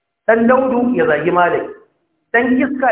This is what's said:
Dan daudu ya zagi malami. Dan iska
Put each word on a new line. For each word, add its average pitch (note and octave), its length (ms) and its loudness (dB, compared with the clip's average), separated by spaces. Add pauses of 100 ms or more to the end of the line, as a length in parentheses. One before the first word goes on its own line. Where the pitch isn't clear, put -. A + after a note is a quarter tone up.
(280)
Dan A#3 200 2
daudu B3+ 500 0
ya D#3+ 80 0
zagi D#3+ 260 -2
malami. F3 380 0 (640)
Dan B3+ 240 2
iska C4 340 -2